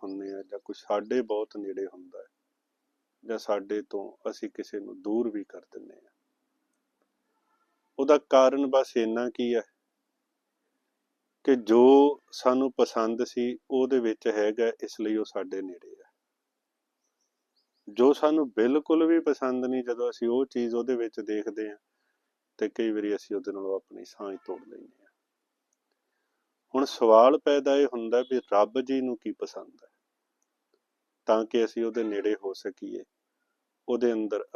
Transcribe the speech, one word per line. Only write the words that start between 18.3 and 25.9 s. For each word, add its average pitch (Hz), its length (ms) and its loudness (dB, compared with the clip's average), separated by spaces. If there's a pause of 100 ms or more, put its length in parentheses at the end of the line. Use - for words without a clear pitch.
ਬਿਲਕੁਲ 147 560 0
ਵੀ 165 140 2
ਪਸੰਦ 131 440 -2
ਨਹੀਂ, 127 200 -4
ਜਦੋਂ 120 260 -4
ਅਸੀਂ 117 180 -4
ਉਹ 127 180 0
ਚੀਜ਼ 120 280 -4
ਉਹਦੇ 120 220 -2
ਵਿੱਚ 117 240 -6
ਦੇਖਦੇ 104 500 -6
ਹਾਂ 104 60 -18 (800)
ਤੇ 107 100 -2
ਕਈ 113 220 -2
ਵਾਰੀ 104 260 -2
ਅਸੀਂ 104 200 -8
ਉਹਦੇ 98 160 -8
ਨਾਲੋਂ 98 240 -6
ਆਪਣੀ 101 280 -14
ਸਾਂਝ 98 420 -12
ਤੋੜ 90 220 -10
ਲੈਂਦੇ - 320 -20
ਹਾਂ। - 100 -20 (1600)